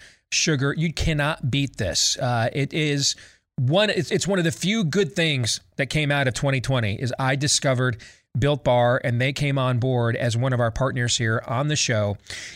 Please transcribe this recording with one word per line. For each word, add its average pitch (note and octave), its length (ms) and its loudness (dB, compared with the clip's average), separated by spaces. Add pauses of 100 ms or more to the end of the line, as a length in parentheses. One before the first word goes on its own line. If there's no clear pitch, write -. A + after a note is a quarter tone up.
(300)
sugar. C#3+ 460 0
You D#3+ 160 0
cannot D3+ 580 0
beat C#3 280 0
this. - 400 0
Uh, A#2+ 340 0
it C#3 220 -2
is C#3+ 420 0 (400)
one, E3 320 2
it's, F3 220 -2
it's F#3 160 0
one F#3+ 120 0
of E3+ 60 0
the E3 80 0
few G#3 320 -2
good D#3+ 300 0
things C#3+ 460 0 (160)
that C#3 100 -2
came D3+ 240 -2
out C#3+ 180 2
of A#2 60 0
twenty C3+ 260 0
twenty A2+ 400 0
is B2 180 -2
I C3 180 0
discovered B2+ 640 0 (360)
Built C#3+ 260 2
Bar, B2 380 4
and A#2+ 160 0
they C3+ 140 2
came C#3 240 0
on B2+ 220 2
board A#2+ 360 0
as A#2 220 -2
one B2+ 160 0
of A#2+ 80 0
our A#2 100 2
partners B2 460 -2
here A2+ 300 0
on C3+ 220 -2
the D3 80 0
show. G#2+ 420 0 (380)